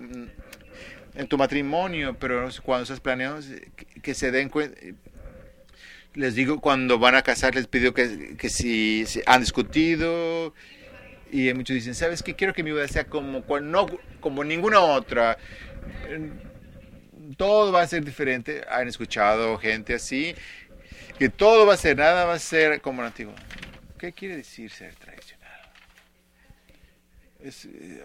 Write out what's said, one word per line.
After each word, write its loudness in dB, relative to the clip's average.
en -8
tu 0
matrimonio, -2
pero -4
cuando -2
estás -12
planeando, -4
que, -20
que -6
se -2
den 0
cuen-, -6
les -2
digo, 0
cuando 2
van 6
a 4
casar, 0
les -4
pido 2
que, -4
que -6
si, 0
si -6
han 8
discutido, -2
y 0
muchos -4
dicen, -4
"¿Sabes -4
qué? -10
Quiero 0
que -6
mi -4
boda -2
sea -2
como -6
cual-, -4
no 4
como -4
ninguna 4
otra". 2
Todo 6
va 6
a 4
ser -4
diferente. -4
Han -2
escuchado 2
gente -2
así, -4
que 4
todo 8
va 8
a 8
ser, 2
nada 4
va 0
a -6
ser 2
como -6
lo -6
antiguo. -14
¿Qué -10
quiere -12
decir -16
ser -20
tradicional? -20
Es, -18
eh, -18